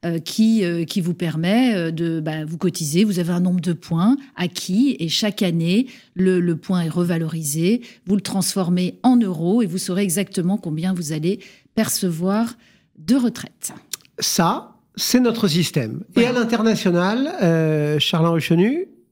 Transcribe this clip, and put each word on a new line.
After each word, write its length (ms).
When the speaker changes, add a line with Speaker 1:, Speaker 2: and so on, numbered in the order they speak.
Speaker 1:
euh, 160
qui, 440
euh, 200
qui 180
vous 140
permet, 580
euh, 160
de, 300
bah, 260
vous 120
cotisez, 480
vous 120
avez 140
un 80
nombre 220
de 120
points 440
acquis 640
et 80
chaque 340
année, 460
le, 260
le 180
point 240
est 80
revalorisé, 920
vous 100
le 60
transformez 800
en 140
euros 480
et 20
vous 140
saurez 240
exactement 540
combien 360
vous 180
allez 280
percevoir 800
de 160
retraite. 580
Speaker 2:
Ça, 560
c'est 260
notre 260
système. 560
Et 60
Speaker 1:
Voilà. 80
Speaker 2:
à 120
l'international, 1000
euh, 560
Charles-Henri 440
Chenu 460